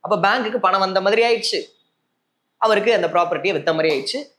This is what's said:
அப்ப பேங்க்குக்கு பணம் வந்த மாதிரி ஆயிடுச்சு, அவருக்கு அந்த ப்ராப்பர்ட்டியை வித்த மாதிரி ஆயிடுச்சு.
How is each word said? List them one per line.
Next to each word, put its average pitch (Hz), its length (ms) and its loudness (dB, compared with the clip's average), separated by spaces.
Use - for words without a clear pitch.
அப்ப 196 120 0
பேங்க்குக்கு 208 420 0
பணம் 190 220 2
வந்த 190 200 0
மாதிரி 208 220 2
ஆயிடுச்சு, 233 360 -2
அவருக்கு 220 340 2
அந்த 170 120 0
ப்ராப்பர்ட்டியை 170 480 0
வித்த 156 200 -2
மாதிரி 160 160 0
ஆயிடுச்சு. 139 280 -4